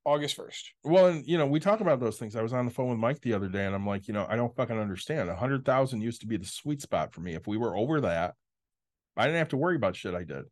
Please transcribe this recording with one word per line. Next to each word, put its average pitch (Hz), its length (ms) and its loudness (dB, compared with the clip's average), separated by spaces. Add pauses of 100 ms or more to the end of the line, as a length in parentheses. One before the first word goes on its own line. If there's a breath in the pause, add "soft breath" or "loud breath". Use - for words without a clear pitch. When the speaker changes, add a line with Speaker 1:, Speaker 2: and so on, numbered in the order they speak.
Speaker 1:
August 147 320 2
first. - 360 -14 (120)
Speaker 2:
Well, 180 240 8
and, 160 180 0
you 170 120 2
know, 151 80 4
we 143 140 2
talk 202 200 2
about 165 200 4
those 113 180 -2
things. 110 180 -10
I 113 60 -2
was 113 120 -2
on 127 120 0
the 120 60 -2
phone 127 180 -2
with 120 80 -2
Mike 117 240 0
the 117 120 0
other 98 140 0
day, 98 180 -2
and 98 100 -2
I'm 98 120 -4
like, 101 220 -4
you 107 40 -4
know, 104 140 0
I - 80 -2
don't 117 200 0
fucking 117 240 -2
understand. 104 500 -4
A 85 60 -4
hundred 135 280 -2
thousand 131 380 2
used 113 200 -4
to 107 60 -10
be 110 100 -2
the 92 80 -10
sweet 143 360 -6
spot 78 320 -2
for 80 80 -14
me. 87 140 -6
If 80 120 -8
we 104 100 -2
were 110 200 -2
over 139 240 2
that, 85 320 0 (840)
I 107 100 2
didn't 156 120 2
have 160 120 0
to 139 80 0
worry 170 200 2
about 98 180 0
shit 90 200 -6
I 90 100 -6
did. 69 260 -8